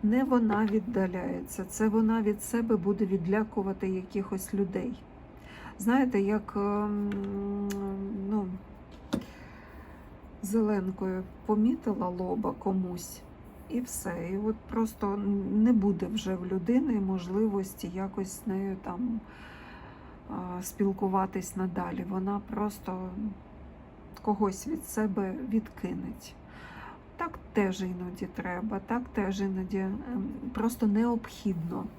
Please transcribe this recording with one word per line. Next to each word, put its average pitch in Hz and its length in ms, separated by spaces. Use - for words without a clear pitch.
Не 233 200
вона 226 420
віддаляється, 185 1000
це 214 220
вона 220 340
від 208 220
себе 233 320
буде 196 300
відлякувати 196 840
якихось 190 640
людей. 196 500
Знаєте, 247 420
як, 208 340
ем, 208 540
ну, 208 180
зеленкою 190 840
помітила 214 640
лоба 180 500
комусь, 185 600
і 240 120
все. 170 520
І 196 40
от 214 180
просто 220 640
не 214 220
буде 190 320
вже 190 300
в 180 100
людини 214 540
можливості 190 960
якось 190 500
з - 40
нею 196 360
там, 220 360
а, 180 340
спілкуватись 190 920
надалі. 180 540
Вона 196 400
просто 208 600
когось 202 460
від 320 180
себе 196 480
відкинеть. - 880
Так 330 220
теж 190 280
іноді 180 440
треба, 185 540
так 233 220
теж 196 280
іноді, 190 360
ем, 190 520
просто 233 340
необхідно 208 1000